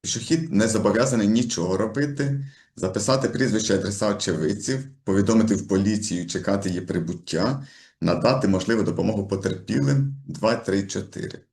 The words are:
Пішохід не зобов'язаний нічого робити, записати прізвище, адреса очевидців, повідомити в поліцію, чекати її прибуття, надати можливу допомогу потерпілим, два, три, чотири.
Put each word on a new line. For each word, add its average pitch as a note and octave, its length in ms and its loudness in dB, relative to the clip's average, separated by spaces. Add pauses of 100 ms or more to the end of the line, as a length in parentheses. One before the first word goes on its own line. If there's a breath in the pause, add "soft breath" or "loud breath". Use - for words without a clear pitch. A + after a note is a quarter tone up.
Пішохід - 460 -2
не G#2+ 160 4
зобов'язаний A2 600 2
нічого A2+ 480 0
робити, C#3 720 -2 (300 loud breath)
записати A2 520 0
прізвище, A2 460 0
адреса G2+ 400 0
очевидців, G2+ 760 -2 (160)
повідомити G#2 500 4
в E2 140 -4
поліцію, G2 580 0
чекати G2 420 -2
її F2+ 120 -2
прибуття, F2 880 -4 (340 loud breath)
надати A2 480 2
можливу G2+ 340 2
допомогу F#2+ 460 0
потерпілим, C3+ 880 0 (120)
два, A2+ 300 0
три, G2 300 -2
чотири. - 540 -8 (120)